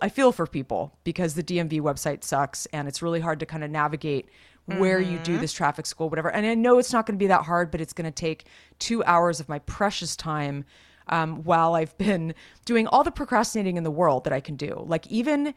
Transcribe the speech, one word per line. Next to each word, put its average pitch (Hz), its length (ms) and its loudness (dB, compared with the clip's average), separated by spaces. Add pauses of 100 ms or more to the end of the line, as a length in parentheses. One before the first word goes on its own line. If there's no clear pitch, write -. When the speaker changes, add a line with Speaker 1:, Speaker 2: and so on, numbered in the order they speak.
Speaker 1:
I 196 60 0
feel 254 220 4
for 175 140 -4
people 135 580 -4
because 165 300 -2
the 170 80 -4
D 175 180 -2
M 165 80 0
V 151 140 -2
website 143 420 -2
sucks - 440 -2
and 147 200 -6
it's - 140 -8
really 165 200 -2
hard 160 180 -2
to 160 80 -6
kinda 156 200 -8
navigate 151 640 -2 (380)
where 185 320 2
you 180 180 -2
do 165 160 -4
Speaker 2:
Mm-hmm. 165 80 0
Speaker 1:
this 160 100 -2
traffic 151 360 -2
school, 160 220 -4
whatever. 160 200 -2
And 208 160 0
I 226 80 2
know 240 240 6
it's 247 160 4
not 226 140 2
gonna 202 100 -4
be 196 100 2
that 185 160 6
hard, 170 280 0
but 165 100 -4
it's 160 120 -8
gonna 160 180 -6
take 160 340 -6 (320)
two 226 280 -2
hours 170 340 4
of 151 100 -10
my 147 100 -4
precious - 560 -4
time, 143 480 -4 (440)
um, 160 360 -2
while 165 320 4
I've 160 240 0
been 170 340 0 (320)
doing 226 220 2
all 277 160 6
the 339 80 0
procrastinating 214 640 0
in 170 60 -2
the 160 80 -2
world 147 320 2
that 147 100 0
I 135 60 0
can 147 160 -8
do. 139 320 -8
Like, 165 180 -2
even 285 520 0